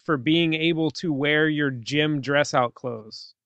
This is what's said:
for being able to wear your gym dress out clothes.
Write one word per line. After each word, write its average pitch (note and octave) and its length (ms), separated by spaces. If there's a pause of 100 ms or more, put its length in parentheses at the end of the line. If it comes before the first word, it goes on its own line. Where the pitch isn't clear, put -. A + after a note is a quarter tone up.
for D#3 140
being D#3+ 360
able D#3+ 380
to E3+ 200
wear D3 380
your D3 220
gym C#3 500
dress C#3+ 320
out B2 220
clothes. A2 580 (120)